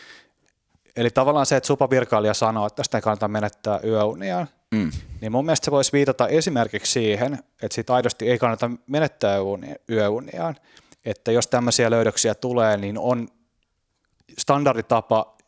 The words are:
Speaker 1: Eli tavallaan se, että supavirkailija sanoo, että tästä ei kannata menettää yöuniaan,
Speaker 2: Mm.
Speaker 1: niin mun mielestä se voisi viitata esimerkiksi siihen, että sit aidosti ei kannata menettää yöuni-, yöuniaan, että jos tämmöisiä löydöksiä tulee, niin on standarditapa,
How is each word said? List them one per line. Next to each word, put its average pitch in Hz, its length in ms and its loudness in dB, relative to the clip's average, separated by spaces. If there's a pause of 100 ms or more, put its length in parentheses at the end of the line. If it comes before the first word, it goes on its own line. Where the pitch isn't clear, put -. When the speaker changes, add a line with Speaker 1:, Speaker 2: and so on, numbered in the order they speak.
(960)
Speaker 1:
Eli 120 140 0
tavallaan 139 360 2
se, 143 100 2
että 123 100 -2
supavirkailija 120 680 2
sanoo, 110 320 0
että - 100 -10
tästä 127 220 -4
ei 101 40 -2
kannata 107 260 -2
menettää 104 560 -4
yöuniaan, 107 640 -2 (260)
Speaker 2:
Mm. 95 160 0 (300)
Speaker 1:
niin 110 120 -6
mun 131 140 0
mielestä 160 180 0
se 147 60 -4
voisi 139 220 2
viitata 135 360 2
esimerkiksi 135 640 0
siihen, 117 420 0 (280)
että 110 120 -6
sit 117 160 -6
aidosti 120 400 0
ei 120 80 2
kannata 120 320 0 (160)
menettää 131 500 0
yöuni-, 98 380 -4 (160)
yöuniaan, 131 640 -2 (480)
että 113 280 -4
jos 120 140 2
tämmöisiä 120 440 0
löydöksiä 110 440 2
tulee, 120 420 0
niin 101 220 -8
on 120 300 -2 (1120)
standarditapa, 120 960 0 (120)